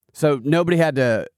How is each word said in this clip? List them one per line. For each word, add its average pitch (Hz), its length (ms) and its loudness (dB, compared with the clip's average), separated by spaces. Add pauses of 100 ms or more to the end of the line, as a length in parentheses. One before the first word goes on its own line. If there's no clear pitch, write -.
(140)
So 147 300 0
nobody 170 340 2
had 156 180 0
to 117 320 0 (100)